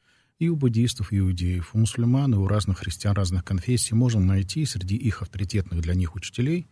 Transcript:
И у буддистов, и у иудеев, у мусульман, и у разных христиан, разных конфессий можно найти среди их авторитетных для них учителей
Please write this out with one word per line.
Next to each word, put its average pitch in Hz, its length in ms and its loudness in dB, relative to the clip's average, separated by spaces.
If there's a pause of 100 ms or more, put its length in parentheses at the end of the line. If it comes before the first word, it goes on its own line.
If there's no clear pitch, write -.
(400)
И 165 80 0
у 170 80 0
буддистов, 117 560 0
и 101 80 2
у 95 80 4
иудеев, 90 480 -2
у 110 40 4
мусульман, 120 560 2
и - 20 4
у 98 100 2
разных 101 300 0
христиан, - 360 -4
разных 92 300 0
конфессий 110 540 0
можно 117 240 4
найти 95 420 2
среди 95 320 -4
их 110 260 -2
авторитетных 95 600 -4
для 85 120 -2
них 90 220 -2
учителей 143 560 -4